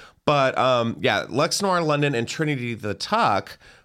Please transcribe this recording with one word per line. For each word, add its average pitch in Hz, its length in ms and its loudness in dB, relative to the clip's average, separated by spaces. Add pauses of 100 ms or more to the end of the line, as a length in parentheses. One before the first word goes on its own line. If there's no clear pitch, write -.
(260)
But, 139 320 2
um, 120 420 2
yeah, 104 300 2
Lex 151 320 0
Noir 185 180 2
London 147 340 0
and 117 140 -2
Trinity 127 460 -4
the 104 200 -6
Tuck 123 640 -2 (260)